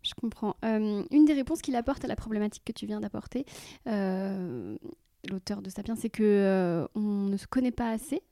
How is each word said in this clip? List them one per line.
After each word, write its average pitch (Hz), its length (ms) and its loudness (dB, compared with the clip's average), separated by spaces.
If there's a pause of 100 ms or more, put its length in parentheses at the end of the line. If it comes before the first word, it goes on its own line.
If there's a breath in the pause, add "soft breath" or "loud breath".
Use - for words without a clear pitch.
Je - 140 -6
comprends. - 500 -4
Euh, 214 460 0
une 302 140 10
des 302 80 6
réponses 277 280 0
qu'il 269 160 -2
apporte 269 260 -2
à 254 40 -4
la - 100 -2
problématique 214 480 -4
que 233 80 -6
tu - 120 -8
viens 214 140 -4
d'apporter, 214 460 -6 (420 loud breath)
euh, 190 920 -2 (520)
l'auteur 196 320 -6
de 190 80 -10
Sapiens, 214 260 -6
c'est 220 140 -4
que, - 140 0
euh, 190 720 6
on 208 320 0
ne 196 100 0
se - 100 -8
connaît 254 240 2
pas 240 200 -2
assez 226 300 -4 (100)